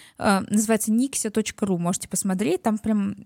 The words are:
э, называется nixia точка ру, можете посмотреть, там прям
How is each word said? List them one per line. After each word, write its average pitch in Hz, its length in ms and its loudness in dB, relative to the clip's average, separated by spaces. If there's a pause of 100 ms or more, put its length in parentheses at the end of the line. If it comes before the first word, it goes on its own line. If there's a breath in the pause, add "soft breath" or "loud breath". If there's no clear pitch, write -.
(200 loud breath)
э, 196 300 4
называется 220 440 2
nixia 240 380 0
точка - 360 -2
ру, 190 120 2
можете 175 300 -2
посмотреть, 202 540 -2
там 214 160 2
прям 202 360 0 (100)